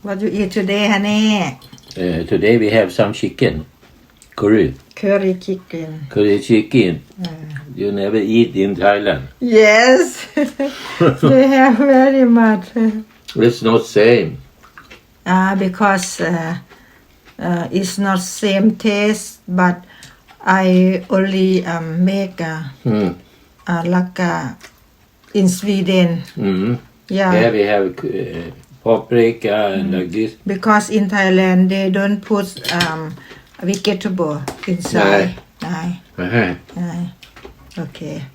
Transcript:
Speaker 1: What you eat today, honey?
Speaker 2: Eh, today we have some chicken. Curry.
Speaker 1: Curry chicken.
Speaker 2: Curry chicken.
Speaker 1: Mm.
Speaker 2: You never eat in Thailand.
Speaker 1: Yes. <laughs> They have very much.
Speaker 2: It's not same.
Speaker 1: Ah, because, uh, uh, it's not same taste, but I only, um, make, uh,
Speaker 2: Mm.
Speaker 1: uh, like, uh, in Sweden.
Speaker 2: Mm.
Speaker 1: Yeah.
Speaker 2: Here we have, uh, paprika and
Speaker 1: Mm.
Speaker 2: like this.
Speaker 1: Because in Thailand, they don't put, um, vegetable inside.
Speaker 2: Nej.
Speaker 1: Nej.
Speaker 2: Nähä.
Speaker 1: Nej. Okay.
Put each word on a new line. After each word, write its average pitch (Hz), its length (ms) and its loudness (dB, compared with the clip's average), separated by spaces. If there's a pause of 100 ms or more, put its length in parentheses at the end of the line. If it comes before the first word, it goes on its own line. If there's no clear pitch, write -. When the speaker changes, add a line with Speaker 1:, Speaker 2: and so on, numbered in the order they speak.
Speaker 1:
What 196 200 -8
you 208 200 -4
eat 185 100 -4
today, 202 400 -2
honey? 208 500 0 (540)
Speaker 2:
Eh, 87 300 -4
today 107 320 4
we 107 220 2
have 92 100 0
some 104 240 0
chicken. 78 500 -2 (720)
Curry. 107 380 2 (220)
Speaker 1:
Curry 196 460 -2
chicken. 160 720 -10
Speaker 2:
Curry 104 320 2
chicken. 107 560 2 (200)
Speaker 1:
Mm. 180 100 -8 (480)
Speaker 2:
You 101 160 -4
never 101 280 -2
eat 110 360 2
in 98 200 0
Thailand. 101 460 2 (180)
Speaker 1:
Yes. 240 920 4
<laughs> 269 880 -2
They 262 280 6
have 262 280 6 (100)
very 269 380 6
much. 226 400 4 (720)
Speaker 2:
It's 117 260 2
not 110 240 2
same. 107 500 2 (880)
Speaker 1:
Ah, 185 320 2
because, 190 640 -2
uh, 165 340 -4 (840)
uh, 175 320 -4
it's 185 280 -4
not 196 240 0
same 202 480 0
taste, 214 720 -2
but 180 300 0 (680)
I 185 640 2
only, 190 580 0
um, 165 380 -4
make, 190 360 -2
uh, 160 220 -8 (200)
Speaker 2:
Mm. 104 320 0 (540)
Speaker 1:
uh, 170 160 -2
like, 180 380 -2
uh, 165 260 -4 (840)
in 190 160 2
Sweden. 180 720 0 (140)
Speaker 2:
Mm. 101 420 -2 (300)
Speaker 1:
Yeah. 185 240 0
Speaker 2:
Here 117 200 2
we 104 140 2
have, 101 180 0 (200)
uh, 82 480 -8 (300)
paprika 113 720 0 (200)
and 95 200 -2
Speaker 1:
Mm. 92 60 -2
Speaker 2:
like 87 120 -6
this. 110 200 -4 (120)
Speaker 1:
Because 208 500 0
in 202 160 0
Thailand, 185 580 2
they 190 220 -2
don't 196 340 -2
put, 202 480 -4
um, 160 420 -4 (480)
vegetable 185 800 -4 (260)
inside. - 340 -4 (100)
Speaker 2:
Nej. 101 280 0 (220)
Speaker 1:
Nej. 175 400 -8 (160)
Speaker 2:
Nähä. 92 380 -2 (200)
Speaker 1:
Nej. 170 340 -8 (680)
Okay. 156 440 -12 (140)